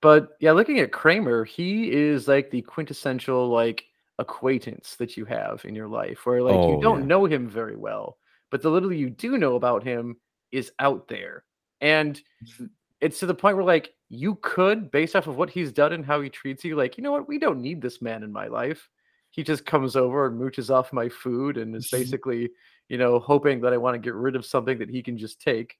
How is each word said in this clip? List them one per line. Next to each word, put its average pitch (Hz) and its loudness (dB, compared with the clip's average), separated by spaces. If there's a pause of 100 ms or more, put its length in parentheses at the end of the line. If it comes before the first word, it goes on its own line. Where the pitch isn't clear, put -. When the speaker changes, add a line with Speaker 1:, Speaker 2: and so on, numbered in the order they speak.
Speaker 1:
But, 151 8
yeah, 156 6
looking 233 6
at 139 2
Kramer, 156 2
he 196 -4
is, 147 0
like, 139 4
the 123 -4
quintessential, 131 -4
like, 117 0 (340)
acquaintance - -4
that 120 -8
you 110 -10
have 110 -8
in 107 -12
your 110 -12
life 104 -8
where, 123 2
like, 123 4
you 85 6
Speaker 2:
Oh, 73 0
Speaker 1:
don't 220 4
Speaker 2:
yeah. 135 -4
Speaker 1:
know 190 6
him 135 0
very 110 -8
well, 107 -10 (340)
but 139 -4
the 160 2
little 180 2
you 143 -2
do 233 -4
know 143 2
about 120 0
him 120 -6 (340)
is 127 -6
out 135 0
there. 90 -14 (360)
And 151 2 (200)
Speaker 3:
<laughs> 113 -18 (280)
Speaker 1:
it's 156 0
to 190 -4
the 180 0
point 196 2
where, 190 0
like, 170 2 (160)
you 160 -4
could, 190 0
based 160 0
off 180 0
of 135 -8
what 165 0
he's 165 -4
done 147 4
and 165 -8
how 147 0
he 139 -8
treats 135 -10
you, 160 -4
like, 147 -2
"You 233 -10
know 285 -2
what? 285 -4
We 294 -6
don't 202 0
need 151 -8
this 123 -8
man 113 -8
in 107 -12
my 104 -8
life." 120 -6 (400)
He - -8
just 151 -4
comes 135 2
over 131 2
and 117 -4
mooches 131 -4
off 127 2
my 120 -2
food 127 -4
and 113 -8
is 120 -10
Speaker 3:
<laughs> - -
Speaker 1:
basically, 127 -4 (400)
you 127 -6
know, 120 4
hoping 139 2
that 123 2
I 123 2
wanna 120 0
get 113 -6
rid 127 -2
of 123 -6
something 127 -2
that 104 -8
he 123 -8
can 123 -8
just 110 -14
take 120 -4